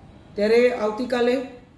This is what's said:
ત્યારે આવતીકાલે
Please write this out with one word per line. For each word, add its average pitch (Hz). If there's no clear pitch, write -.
ત્યારે 226
આવતીકાલે 240